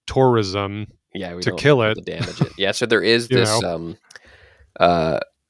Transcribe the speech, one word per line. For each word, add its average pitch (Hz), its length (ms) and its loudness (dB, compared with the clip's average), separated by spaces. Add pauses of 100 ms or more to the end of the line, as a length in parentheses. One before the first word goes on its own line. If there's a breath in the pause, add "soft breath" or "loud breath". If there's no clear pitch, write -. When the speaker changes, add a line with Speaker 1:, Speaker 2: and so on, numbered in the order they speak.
Speaker 1:
tourism 104 800 0 (280)
Speaker 2:
Yeah, 90 200 -10
we 87 80 -10
Speaker 1:
to - 80 -2
Speaker 2:
don't 90 80 -4
Speaker 1:
kill 139 200 4
Speaker 2:
want 110 200 0
Speaker 1:
it." - 80 -14
Speaker 2:
to 82 120 -8
damage - 220 -6
it. - 160 -2
Yeah, 98 160 0
so - 140 -2
there 113 160 2
is 117 260 2
Speaker 1:
<laughs> - 20 -8
You 127 80 2
Speaker 2:
this, 110 220 2
Speaker 1:
know? 87 140 -2
Speaker 2:
um, 82 240 -10 (800 loud breath)
uh, 82 420 2 (300)